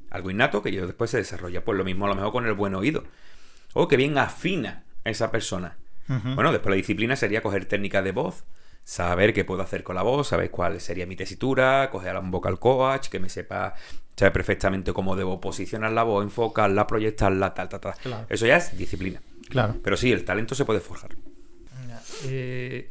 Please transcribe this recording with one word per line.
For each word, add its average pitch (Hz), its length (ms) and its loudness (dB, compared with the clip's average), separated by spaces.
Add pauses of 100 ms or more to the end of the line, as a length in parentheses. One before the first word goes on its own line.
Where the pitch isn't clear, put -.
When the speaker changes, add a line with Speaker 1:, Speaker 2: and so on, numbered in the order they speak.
(100)
Speaker 1:
Algo 95 220 -4
innato 104 280 2
que - 120 -2
yo 92 160 -2
después 113 200 -2
se 127 100 0
desarrolla. 90 460 -2
Pues 104 140 2
lo 92 60 2
mismo 95 220 0
a - 20 2
lo 98 80 2
mejor 101 160 -2
con 120 140 0
el 110 80 2
buen 98 200 0
oído. 117 300 0 (720)
Oh, 156 120 4
qué 143 100 4
bien 139 220 4
afina 131 640 -2 (220)
esa 110 260 0
persona. 90 460 -2 (320)
Speaker 2:
Ujú. 127 260 -2
Speaker 1:
Bueno, 135 160 4
después 98 200 4
la 95 80 4
disciplina 107 360 0
sería 110 280 0
coger 98 240 -2
técnicas 101 360 2
de 95 80 0
voz, 147 340 -4 (380)
saber 90 500 2
qué 98 120 2
puedo 92 180 -2
hacer 95 220 -4
con 90 100 -6
la 92 80 0
voz, 135 260 2
saber 90 220 0
cuál 90 300 -2
sería 87 260 -4
mi 92 80 -8
tesitura, 131 760 2
coger 92 240 -4
a 92 40 -4
un 92 120 -4
vocal 92 260 0
coach, 131 500 2
que 95 120 -2
me - 80 6
sepa, 95 460 -4 (420)
sabe 98 160 6
perfectamente 95 600 2
cómo 95 220 0
debo 92 260 0
posicionar 107 520 -4
la 113 100 4
voz, 104 220 2
enfocarla, 104 640 2
proyectarla, 101 680 2
tal, 92 140 -6
tal, 101 120 -8
tal. 95 220 -6
Speaker 2:
Claro. 113 260 -6
Speaker 1:
Eso 110 180 0
ya 139 100 8
es - 200 2
disciplina. 92 460 -2 (260)
Speaker 2:
Claro. 110 360 0
Speaker 1:
Pero 98 120 2
sí, 123 140 4
el 95 140 2
talento 107 320 0
se 135 80 2
puede 110 160 0
forjar. - 300 -8 (800)
Speaker 2:
Ya. 120 120 -12 (280)
Y, 127 640 -6